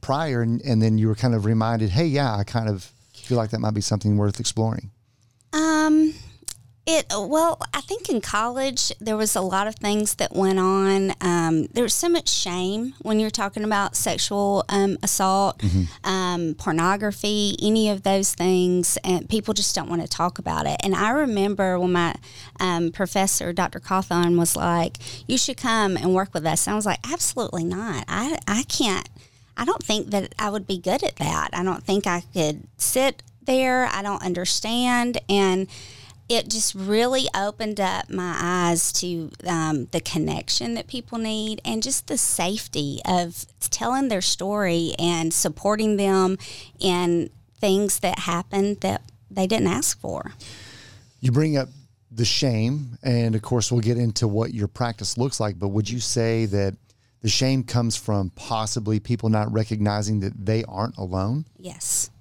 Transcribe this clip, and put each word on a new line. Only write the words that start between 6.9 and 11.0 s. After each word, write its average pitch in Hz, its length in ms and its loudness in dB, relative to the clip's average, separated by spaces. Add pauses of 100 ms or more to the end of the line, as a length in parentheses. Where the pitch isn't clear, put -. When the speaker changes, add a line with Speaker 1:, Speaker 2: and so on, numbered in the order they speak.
Speaker 2:
well, 302 500 2 (120)
I 285 80 -2
think 392 280 -8
in 254 120 0
college 247 800 -2
there 214 180 -2
was 214 200 0
a 190 40 0
lot 190 280 0
of 220 80 -8
things 208 400 0
that - 180 -2
went 190 240 4
on. 190 600 4